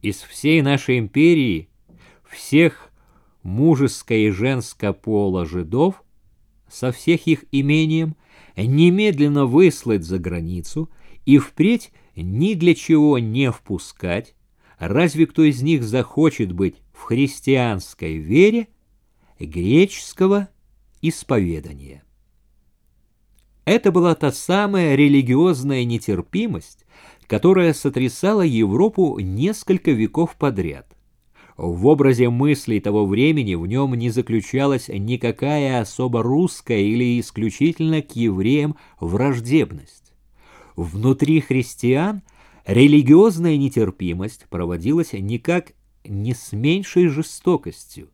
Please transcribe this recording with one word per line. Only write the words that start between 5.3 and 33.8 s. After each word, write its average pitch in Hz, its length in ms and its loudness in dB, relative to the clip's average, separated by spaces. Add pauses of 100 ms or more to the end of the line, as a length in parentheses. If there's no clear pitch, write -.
жидов 90 600 -4 (680)
со 127 220 -6
всех - 340 -2
их 160 240 -2
имением 156 640 0 (400)
немедленно 147 920 2
выслать 123 580 2
за 90 140 -4
границу 87 720 -8 (340)
и 139 140 6
впредь 208 520 0 (240)
ни 107 380 -2
для 170 220 4
чего 151 440 2
не 120 320 -2
впускать, - 840 -8 (440)
разве 151 460 0
кто 160 200 2
из 131 180 2
них 147 200 2
захочет 120 680 -2
быть 90 300 -2 (100)
в - 120 -20
христианской 117 1120 -2
вере 185 500 2 (720)
греческого 165 1080 0 (520)
исповедания". 76 1040 -6 (1600)
Это 208 260 2
была 175 240 2
та 147 160 -2
самая 185 640 0
религиозная 139 880 2
нетерпимость, 117 1000 -6 (420)
которая 175 460 4
сотрясала 143 680 -2
Европу 135 800 2
несколько 156 720 -2
веков 117 440 -2
подряд. 90 500 -4 (680)
В 87 320 -2
образе 131 420 4
мыслей 123 480 -2
того 104 260 0
времени 113 520 0
в 82 100 -6
нём 131 280 -2